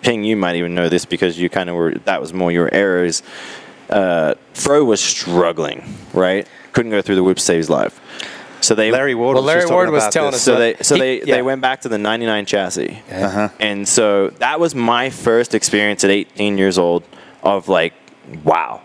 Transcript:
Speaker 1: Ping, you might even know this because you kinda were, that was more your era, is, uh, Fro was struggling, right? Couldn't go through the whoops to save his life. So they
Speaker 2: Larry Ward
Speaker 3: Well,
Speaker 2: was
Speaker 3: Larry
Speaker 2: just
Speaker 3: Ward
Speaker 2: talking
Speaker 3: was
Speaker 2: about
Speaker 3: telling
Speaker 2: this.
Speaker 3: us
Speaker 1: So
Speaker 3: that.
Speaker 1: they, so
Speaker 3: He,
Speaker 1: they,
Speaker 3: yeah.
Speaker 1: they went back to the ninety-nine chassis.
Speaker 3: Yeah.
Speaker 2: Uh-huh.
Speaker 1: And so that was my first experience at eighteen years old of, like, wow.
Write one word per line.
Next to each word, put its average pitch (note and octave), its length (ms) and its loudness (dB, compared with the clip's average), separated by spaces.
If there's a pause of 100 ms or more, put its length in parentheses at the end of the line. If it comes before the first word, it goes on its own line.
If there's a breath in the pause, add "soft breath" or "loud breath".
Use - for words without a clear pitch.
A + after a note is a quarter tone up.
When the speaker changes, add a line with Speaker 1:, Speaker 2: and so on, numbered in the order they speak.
Speaker 1:
Ping, A#2 220 -2
you A2 120 2
might F2+ 200 0
even F2 180 -2
know F2 140 2
this F2 160 0
because E2+ 340 -2
you F2 100 0
kinda F2+ 260 -4
were, E2+ 200 0 (120)
that F#2 140 0
was D#2 120 -10
more F2+ 180 0
your E2+ 220 2
era, F2+ 340 2
is, E2 160 -4 (680 loud breath)
uh, E2+ 440 0 (200)
Fro C#3+ 300 2
was A2 160 2
struggling, E2+ 960 -2 (180)
right? F#2 340 0 (260 loud breath)
Couldn't A#2 180 0
go G#2 120 2
through G2+ 140 0
the F#2 60 4
whoops F#2 200 2
to - 40 -2
save F2 120 4
his D#2+ 120 -2
life. A#1+ 300 -2 (600 loud breath)
So - 140 2
they A2 180 2
Speaker 2:
Larry C3 220 0
Ward A#2+ 200 0
Speaker 3:
Well, C3 80 4
Speaker 2:
was C3+ 60 0
Speaker 3:
Larry E3 140 4
Speaker 2:
just E3+ 100 0
Speaker 3:
Ward F3+ 140 4
Speaker 2:
talking D#3 80 -2
Speaker 3:
was D3 100 2
Speaker 2:
about G#2 80 0
Speaker 3:
telling D3 200 0
Speaker 2:
this. B2 80 -2
Speaker 3:
us - 40 -2
Speaker 1:
So B2+ 140 4
Speaker 3:
that. A#2 200 2
Speaker 1:
they, - 60 -10
so C#3+ 100 4
Speaker 3:
He, C#3 60 2
Speaker 1:
they, C3 240 0
Speaker 3:
yeah. C3+ 120 2
Speaker 1:
they B2+ 60 0
went C3+ 180 -2
back C3 220 -2
to C3+ 60 -8
the A2 100 -2
ninety-nine G#2+ 480 -2
chassis. - 600 -4
Speaker 3:
Yeah. F#2+ 180 -6
Speaker 2:
Uh-huh. G2+ 220 -2 (100)
Speaker 1:
And G2+ 300 -4
so G2+ 400 2 (100)
that C#3+ 220 -2
was E3+ 140 0
my A#2+ 360 0
first A#2 440 0
experience G#2 500 0
at G2 60 4
eighteen G2+ 480 -2
years F#2+ 200 2
old F2 240 2 (400 loud breath)
of, G2 260 0
like, E2+ 240 2 (520)
wow. D#2 400 -2